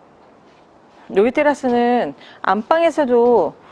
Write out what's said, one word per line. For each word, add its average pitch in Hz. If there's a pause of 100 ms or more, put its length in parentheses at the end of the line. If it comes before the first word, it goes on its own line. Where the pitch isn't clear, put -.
(1160)
여기 214
테라스는 240 (260)
안방에서도 240 (180)